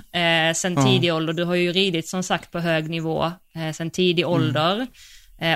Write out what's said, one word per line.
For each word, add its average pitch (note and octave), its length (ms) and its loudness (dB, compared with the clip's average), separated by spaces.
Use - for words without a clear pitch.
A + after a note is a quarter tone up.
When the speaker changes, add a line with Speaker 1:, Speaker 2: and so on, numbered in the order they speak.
Speaker 1:
Mm. E3 380 2
Speaker 2:
eh, E3 40 0
sen F3+ 200 -2
Speaker 1:
Ja. C#3+ 120 2
Speaker 2:
tidig F3 280 4
ålder. D#3+ 180 -2
Du F3 120 -2
har F3 100 0
ju F3 180 2
ridit F3 360 0
som F#3 140 -4
sagt - 280 -4
på F3 100 -8
hög D#3+ 300 0
nivå, D#3+ 420 -2
eh, D#3+ 180 -6
sen E3 180 -6
tidig F3+ 320 2
Speaker 1:
Mm. D#3+ 120 -2
Speaker 2:
ålder. E3 520 0
Eh, E3 160 0